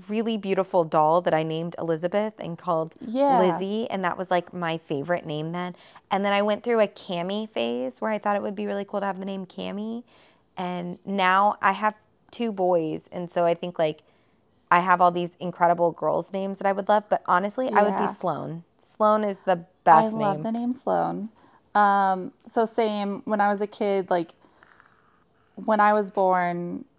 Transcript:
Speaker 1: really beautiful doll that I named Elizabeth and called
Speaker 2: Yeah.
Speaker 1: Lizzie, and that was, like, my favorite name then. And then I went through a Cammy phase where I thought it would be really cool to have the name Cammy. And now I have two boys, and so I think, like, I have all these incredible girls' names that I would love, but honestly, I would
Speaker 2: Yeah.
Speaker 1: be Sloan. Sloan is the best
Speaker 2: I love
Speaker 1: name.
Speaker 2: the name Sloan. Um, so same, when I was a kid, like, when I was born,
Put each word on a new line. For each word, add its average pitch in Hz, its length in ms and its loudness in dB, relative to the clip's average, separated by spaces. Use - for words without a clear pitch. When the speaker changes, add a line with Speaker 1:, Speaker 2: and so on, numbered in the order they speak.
Speaker 1:
really 220 280 -2
beautiful 190 460 0
doll 160 380 4
that 175 120 2
I 160 100 2
named 160 360 -4
Elizabeth 175 600 -2
and 165 180 -10
called 165 420 -4
Speaker 2:
Yeah. 269 400 2
Speaker 1:
Lizzie, 190 500 0
and 190 140 -4
that 175 140 -2
was, 185 120 -8
like, 175 240 0
my 170 240 -4
favorite 160 480 -4
name 156 280 -6
then. 180 220 -8
And 196 140 0
then 202 80 2
I 202 80 2
went 208 220 -2
through 233 180 2
a 202 60 4
Cammy 196 640 -6
phase 240 520 -4
where 220 100 -2
I 214 80 -4
thought 208 160 -2
it 202 60 -4
would 214 140 -6
be 208 120 -6
really 202 180 -6
cool 202 140 -6
to 196 60 -4
have 185 140 -4
the 196 60 -10
name 196 200 -8
Cammy. 202 580 -10
And 180 480 -8
now 196 560 2
I 190 100 4
have 214 220 -2
two 233 200 -6
boys, 175 600 0
and 175 200 -10
so 175 140 2
I 170 80 4
think, 175 260 -6
like, 156 220 0
I 175 100 6
have 180 200 2
all 180 120 6
these 175 280 -4
incredible 170 520 2
girls' 160 420 -2
names 196 240 -6
that 196 100 -2
I 196 60 2
would 196 160 -4
love, 214 200 4
but 180 160 0
honestly, 208 460 0
I 208 120 4
would 202 80 2
Speaker 2:
Yeah. 196 160 -2
Speaker 1:
be 196 60 -4
Sloan. 156 500 -6
Sloan 214 260 4
is 202 220 -4
the 185 120 2
best 175 300 8
Speaker 2:
I - 20 -4
love 202 200 0
Speaker 1:
name. 156 60 -8
Speaker 2:
the 226 80 -4
name 240 220 -4
Sloan. 180 560 -2
Um, 196 580 2
so 226 200 0
same, 208 600 -2
when 214 140 -2
I 202 100 4
was 202 120 -2
a 208 60 -2
kid, 196 420 -2
like, 175 240 0
when 214 240 0
I 208 140 6
was 202 180 0
born, 180 760 0